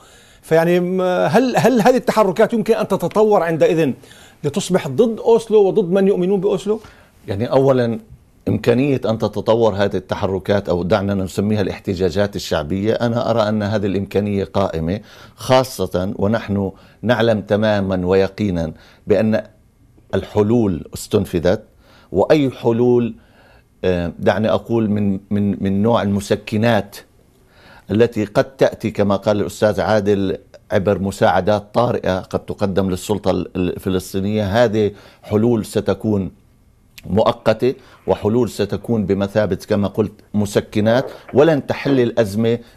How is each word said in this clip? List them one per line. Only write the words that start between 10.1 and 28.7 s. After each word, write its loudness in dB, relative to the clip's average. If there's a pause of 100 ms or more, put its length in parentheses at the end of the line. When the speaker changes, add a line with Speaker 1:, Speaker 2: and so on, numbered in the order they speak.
Speaker 2:
أو 0
دعنا 0
نسميها -2
الاحتجاجات -2
الشعبية، -2
أنا -2
أرى 2
أن -2
هذه -2
الإمكانية -2
قائمة، -2 (360)
خاصة 0
ونحن -2 (300)
نعلم 2
تمامًا 0
ويقينًا 0 (340)
بأن 2 (720)
الحلول 0
استنفذت، 0 (500)
وأي 2
حلول، 2 (680)
آه، 0
دعني 0
أقول 0
من، -2 (100)
من، -2
من 0
نوع 2
المسكنات -2 (920)
التي 2
قد 0
تأتي -2